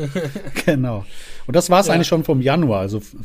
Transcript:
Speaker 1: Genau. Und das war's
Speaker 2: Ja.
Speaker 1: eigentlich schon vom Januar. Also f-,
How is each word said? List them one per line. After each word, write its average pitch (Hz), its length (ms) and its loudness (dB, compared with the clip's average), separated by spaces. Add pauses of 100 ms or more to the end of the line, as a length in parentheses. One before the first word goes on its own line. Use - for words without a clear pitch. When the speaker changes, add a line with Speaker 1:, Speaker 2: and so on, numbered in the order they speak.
(680)
Speaker 1:
Genau. 127 380 0 (420)
Und 131 100 0
das 180 140 4
war's 185 180 6
Speaker 2:
Ja. 170 60 4
Speaker 1:
eigentlich 170 120 4
schon 160 160 2
vom 139 200 0
Januar. 135 380 2
Also 98 180 -2
f-, - 160 -16 (100)